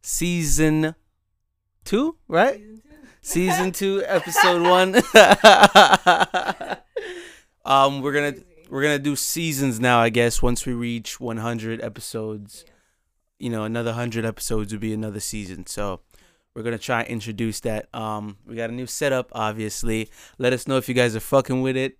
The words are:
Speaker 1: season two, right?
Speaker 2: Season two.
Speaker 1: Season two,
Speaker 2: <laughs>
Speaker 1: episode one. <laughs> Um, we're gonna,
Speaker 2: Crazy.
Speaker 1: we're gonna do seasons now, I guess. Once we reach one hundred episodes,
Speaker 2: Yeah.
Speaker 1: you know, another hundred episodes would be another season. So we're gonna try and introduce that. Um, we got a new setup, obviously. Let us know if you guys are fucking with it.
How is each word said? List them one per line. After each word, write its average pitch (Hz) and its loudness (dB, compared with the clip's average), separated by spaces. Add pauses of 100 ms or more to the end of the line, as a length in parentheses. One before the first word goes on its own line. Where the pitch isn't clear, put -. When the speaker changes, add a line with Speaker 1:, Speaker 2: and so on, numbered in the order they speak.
Speaker 1:
season 156 0 (880)
two, 285 -2 (100)
right? 214 0 (640)
Speaker 2:
Season 185 0
two. - -
Speaker 1:
Season - -
two, 196 -4
Speaker 2:
<laughs> - -8
Speaker 1:
episode 180 0
one. 185 4
<laughs> 190 6 (880)
Um, 139 2
we're 143 -2
gonna, 147 -2
Speaker 2:
Crazy. - -18 (240)
Speaker 1:
we're 139 -4
gonna 147 0
do 143 -2
seasons 139 -4
now, 123 4
I 117 4
guess. 117 0
Once 120 0
we 127 -4
reach 117 -8
one 117 -8
hundred 113 -6
episodes, 110 -12
Speaker 2:
Yeah. - -20 (680)
Speaker 1:
you 123 -8
know, 110 -4
another 117 -4
hundred 117 -6
episodes 107 -4
would 107 -8
be 110 -4
another 107 -8
season. 95 -12
So 101 -8 (520)
we're 117 -14
gonna 117 -6
try 117 -4
and 117 -6
introduce 110 -6
that. 110 -6
Um, 107 -8
we 113 -16
got 113 -8
a 117 -10
new 123 -10
setup, 131 -4
obviously. 110 -4 (260)
Let 123 2
us 123 -6
know 135 0
if 127 -4
you 127 -4
guys 120 2
are 110 -4
fucking 131 0
with 131 -2
it. 131 -4